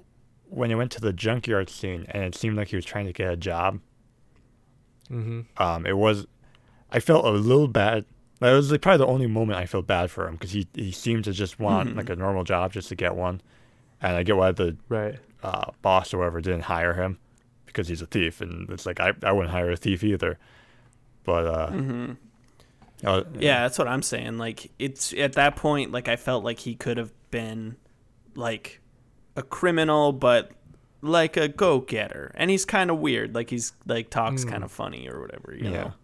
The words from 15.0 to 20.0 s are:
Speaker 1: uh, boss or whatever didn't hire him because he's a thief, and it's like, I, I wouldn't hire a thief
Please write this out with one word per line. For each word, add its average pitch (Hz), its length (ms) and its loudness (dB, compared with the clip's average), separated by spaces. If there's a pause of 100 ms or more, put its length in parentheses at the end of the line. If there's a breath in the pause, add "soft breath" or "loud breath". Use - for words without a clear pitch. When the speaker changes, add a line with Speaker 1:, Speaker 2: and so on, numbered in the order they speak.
Speaker 1:
uh, - 260 -4 (100)
boss 92 320 4
or 95 60 -2
whatever 85 220 -2
didn't 85 220 -2
hire 85 320 0
him 92 240 -2 (480)
because 92 220 -4
he's 85 140 -6
a 82 40 -10
thief, 85 340 -2
and 87 300 -10
it's - 160 -12
like, 90 140 -4
I, 90 120 2 (100)
I 98 100 2
wouldn't 92 200 2
hire 87 180 0
a 87 60 0
thief 95 260 -2